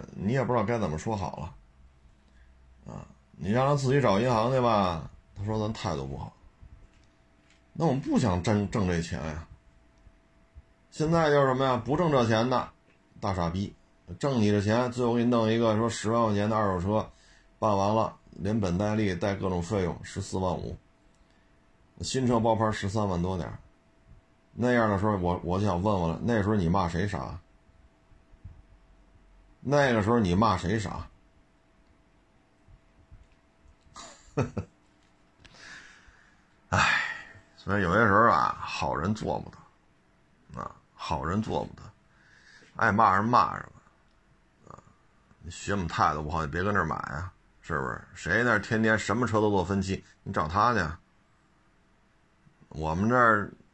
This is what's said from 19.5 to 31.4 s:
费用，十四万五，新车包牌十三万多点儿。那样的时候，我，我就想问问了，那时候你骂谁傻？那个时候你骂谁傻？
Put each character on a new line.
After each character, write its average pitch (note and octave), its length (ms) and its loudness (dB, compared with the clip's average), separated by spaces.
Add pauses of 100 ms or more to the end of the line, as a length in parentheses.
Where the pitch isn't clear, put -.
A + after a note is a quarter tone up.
费 F#2+ 220 -2
用， E2 200 -4
十 - 180 -8
四 F#2+ 180 -6
万 F#2 160 0
五， A#1+ 200 -8 (1300)
新 C3 240 -2
车 A#2+ 140 2
包 A2 160 4
牌 G#2+ 160 2
十 G#2 180 -4
三 G#2 180 0
万 F2+ 140 -2
多 F#2 160 -2
点 D2 100 -6
儿。 G#1 120 -14 (960)
那 B2 180 0
样 A#2 140 4
的 G2+ 120 2
时 G2 80 0
候， G#2 100 2
我， F2 260 0
我 F2+ 160 -2
就 G#2 60 0
想 F2+ 160 0
问 G2 200 0
问 E2 100 0
了， - 100 -6
那 A2 220 0
时 F#2+ 40 -2
候 G#2+ 60 2
你 F2+ 160 0
骂 F#2 180 2
谁 E2+ 200 -2
傻？ D2+ 320 -8 (2250)
那 C#3 320 4
个 A2 100 4
时 G#2 80 2
候 A#2+ 80 4
你 F2+ 160 2
骂 G#2 200 4
谁 F2 220 -2
傻？ - 300 -8 (3250)